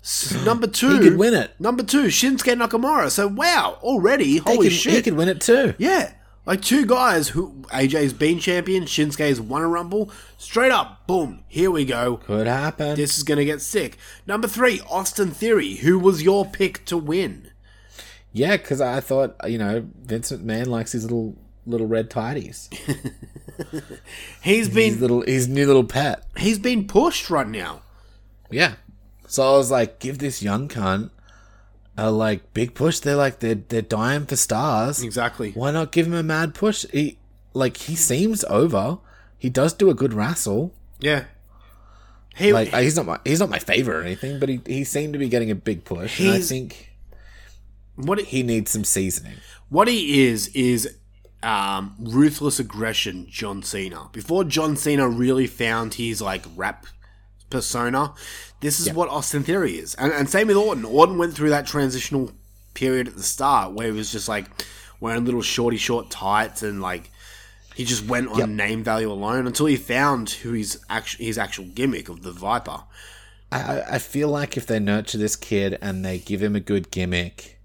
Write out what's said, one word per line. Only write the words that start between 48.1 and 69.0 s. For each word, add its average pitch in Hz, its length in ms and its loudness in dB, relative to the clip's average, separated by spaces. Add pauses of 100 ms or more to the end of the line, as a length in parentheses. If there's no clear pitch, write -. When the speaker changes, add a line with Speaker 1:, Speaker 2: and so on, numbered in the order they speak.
Speaker 1:
it 202 80 -4
Speaker 2:
he 131 160 -2
needs 117 280 0
some 107 140 -2
seasoning. - 500 -2 (340)
Speaker 1:
What 185 200 4
he 143 380 4
is, 113 220 0
is, 123 480 0 (460)
um, 98 560 -2
ruthless 135 600 2
aggression 104 680 -4
John 98 340 -8
Cena. 87 500 -8
Before 170 320 -2
John 156 320 0
Cena 143 320 2
really 123 380 2
found 113 480 -2
his, 113 280 -4
like, 95 220 -4 (120)
rap 95 300 -6 (640)
persona, 131 640 -2 (460)
this 143 200 -2
is 160 60 -2
Speaker 2:
Yeah. 156 80 -2
Speaker 1:
what 165 160 0
Austin 147 320 -4
Theory 160 340 0
is. - 200 -10
And, 143 160 0
and 139 180 -2
same 208 160 2
with 202 100 4
Orton. 202 300 0
Orton 165 320 6
went 170 160 0
through 151 160 2
that 143 160 2
transitional 131 640 -2 (440)
period 131 340 0
at 104 80 -14
the 98 60 -10
start 123 520 0
where 113 140 -4
he 110 40 -2
was 107 200 -4
just, 107 160 -8
like, 104 200 -4 (520)
wearing 113 260 -2
little 123 160 -2
shorty 117 340 0
short 117 340 -2
tights 107 520 -2
and, 104 180 -6
like, 90 300 -8 (640)
he 127 120 -8
just 113 200 -4
went 123 220 -2
on 110 100 -2
Speaker 2:
Yep. 110 120 0
Speaker 1:
name 107 340 -4
value 110 260 -2